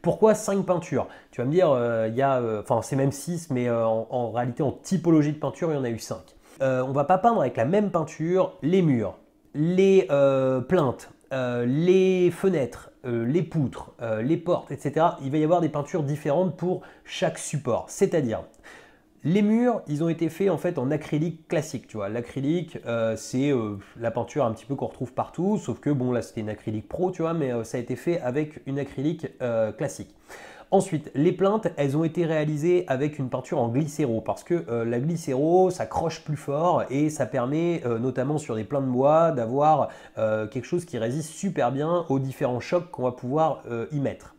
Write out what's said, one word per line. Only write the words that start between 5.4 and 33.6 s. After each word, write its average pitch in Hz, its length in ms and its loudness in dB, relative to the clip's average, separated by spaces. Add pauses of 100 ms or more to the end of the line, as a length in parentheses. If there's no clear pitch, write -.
il 151 40 -2
y - 20 -2
en 135 60 -2
a 120 80 -2
eu 110 80 -6
cinq. - 240 -10 (380)
Euh, 131 260 0
on 135 40 -6
va 139 120 0
pas 185 140 4
peindre 233 240 4
avec - 160 0
la 117 80 2
même 196 240 2
peinture 165 720 0
les 180 200 4
murs, 117 360 2 (380)
les, 185 560 6
euh, 131 500 4
plinthes, 135 480 0 (240)
euh, 123 320 -2
les 180 680 4
fenêtres, 170 600 -2 (140)
euh, 117 200 -2
les 160 160 2
poutres, 156 500 -4 (100)
euh, 110 200 -2
les 156 160 0
portes, 170 340 -2
et 139 60 -6
cetera. 160 460 0
Il 135 80 -4
va 156 60 0
y 156 60 2
avoir 170 180 4
des 156 80 0
peintures 147 340 -4
différentes 151 540 0
pour 180 240 -2 (220)
chaque - 340 -4
support. - 500 -4
C'est-à-dire, 135 560 0 (800)
les 190 200 4
murs, 226 440 4
ils 147 160 -2
ont 170 60 2
été 165 200 0
faits 196 200 0
en 160 80 2
fait 175 220 -2
en 123 100 0
acrylique 151 580 -2
classique, 156 400 -4
tu 113 100 -12
vois. 101 120 -4
L'acrylique, 135 800 -4
euh, 113 280 -2
c'est, 131 360 -2
euh, 107 260 0 (220)
la 117 100 -2
peinture 123 360 -2
un 110 60 0
petit - 140 -10
peu 135 100 -4
qu'on 120 120 -4
retrouve - 260 -10
partout, 180 440 -2
sauf 120 220 -6
que 147 120 0
bon, 123 200 0
là 117 120 0
c'était - 180 -8
une 107 80 -6
acrylique 107 400 -6
pro, 180 220 -2
tu 180 100 -8
vois, 165 120 0
mais, 135 200 -2
euh, 117 100 -2
ça 120 140 -8
a 123 40 -4
été 123 140 -6
fait 170 240 -2
avec 147 460 -4
une 139 140 -4
acrylique, 143 480 -4 (140)
euh, 113 300 0
classique. - 440 -8 (580)
Ensuite, 190 420 0
les 165 180 4
plinthes, 196 420 2
elles 143 220 0
ont 165 80 2
été 165 200 0
réalisées 156 600 2
avec 147 320 -2
une 127 100 -2
peinture 135 300 -2
en 120 80 2